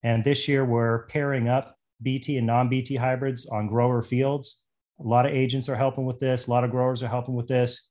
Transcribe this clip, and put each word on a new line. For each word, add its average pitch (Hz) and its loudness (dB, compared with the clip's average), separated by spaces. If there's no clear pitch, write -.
And 113 2
this 139 2
year 135 2
we're 117 0
pairing 139 -2
up 131 0
B 131 -2
T 135 -4
and 117 0
non-B 127 2
T 131 -4
hybrids 131 -2
on 107 -4
grower 120 2
fields. 135 -2
A 139 -8
lot 120 4
of 151 0
agents 131 0
are 131 -2
helping 135 0
with 127 -4
this. 127 0
A - -2
lot 123 4
of 117 -2
growers 127 0
are 120 -4
helping 123 -4
with 120 -4
this. 123 0